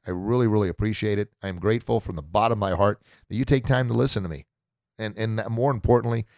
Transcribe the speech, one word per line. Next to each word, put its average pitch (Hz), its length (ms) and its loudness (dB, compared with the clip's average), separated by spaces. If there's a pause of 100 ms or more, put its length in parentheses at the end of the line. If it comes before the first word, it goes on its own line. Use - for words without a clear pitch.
I 90 40 -6
really, 110 360 0
really 104 220 2
appreciate 104 500 -2
it. 104 140 -4 (100)
I 98 60 -6
am 90 100 -8
grateful 113 400 0
from 87 180 -8
the 76 60 -8
bottom 104 360 0
of 98 120 0
my 90 60 0
heart 101 240 2 (280)
that 98 80 -6
you 127 100 -2
take 131 180 2
time 127 240 2
to 117 60 0
listen 113 280 0
to 90 60 -6
me. 73 160 -10 (560)
And, 107 160 -8
and 110 320 -2
more 120 220 0
importantly, 117 560 2 (120)